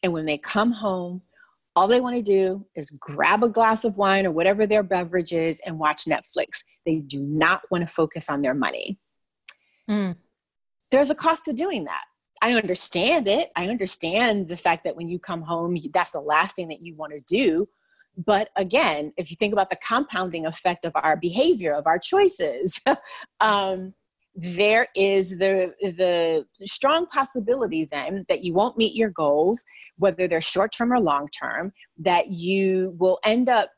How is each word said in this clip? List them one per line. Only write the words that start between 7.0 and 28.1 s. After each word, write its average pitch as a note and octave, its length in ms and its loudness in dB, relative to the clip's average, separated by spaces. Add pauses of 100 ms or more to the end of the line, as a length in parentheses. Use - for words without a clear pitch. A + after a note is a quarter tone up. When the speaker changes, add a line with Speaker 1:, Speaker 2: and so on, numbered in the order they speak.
Speaker 1:
not D#3 500 2
wanna F3 160 0
focus D#3 440 -2
on C#3+ 120 -2
their C#3+ 120 0
money. C3+ 440 -4 (920)
Speaker 2:
Mm. G3+ 280 -2 (760)
Speaker 1:
There's C4+ 200 4
a D4+ 40 0
cost A3+ 320 0
to D#4 60 -6
doing C4 320 -4
that. F2 200 -10 (360)
I A#3 120 2
understand A3 760 2
it. G3 300 2
I F3 120 -2
understand G3+ 800 -2
the F3 80 -8
fact E3 280 0
that E3 120 -4
when E3+ 120 -8
you F3 100 -6
come E3+ 240 -8
home, E3+ 320 -2
you, D#3 180 -6
that's F3 180 2
the D#3 100 -8
last D3+ 340 0
thing E3+ 140 -8
that D#3+ 140 -14
you E3+ 120 -16
wanna D3+ 320 -12
do. G#3 420 2 (580)
But G#3 300 2
again, F3+ 600 0
if E3+ 140 -8
you E3 60 -16
think G#3 160 -2
about G3 180 0
the F3+ 60 -4
compounding F#3 680 -4
effect E3+ 380 -4
of E3 120 -4
our D#3 200 2
behavior, F3+ 560 0
of D3 140 -2
our F3 140 2
choices, F3+ 800 0 (300)
<laughs> - 300 -10
um, F#3+ 540 0 (400)
there G3 600 2
is G3 360 2
the, F#3+ 500 0
the E3+ 680 0 (180)
strong D4+ 420 0
possibility A#3 760 -2
then D3+ 440 -6